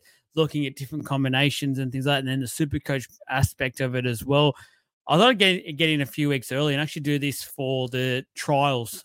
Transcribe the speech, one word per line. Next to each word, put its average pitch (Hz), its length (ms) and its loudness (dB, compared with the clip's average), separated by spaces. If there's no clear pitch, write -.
looking 147 280 0
at 135 100 -6
different 143 300 -10
combinations 135 760 0
and 131 140 -4
things 135 120 -4
like 143 100 4
that, 135 40 0
and 131 80 -4
then 135 140 -2
the 127 40 -4
Supercoach 143 600 -4
aspect 131 500 0
of 127 160 -2
it 123 100 0
as 120 200 -4
well. 139 280 4
I 147 80 4
thought 214 140 6
I'd 226 100 2
get, 185 380 2
get 160 120 2
in 151 120 2
a 135 40 -2
few 147 220 -2
weeks 135 240 -2
early 143 220 0
and 139 80 0
actually 151 220 -6
do 147 140 2
this 139 240 -4
for 131 460 -4
the 127 380 -2
trials. 139 680 0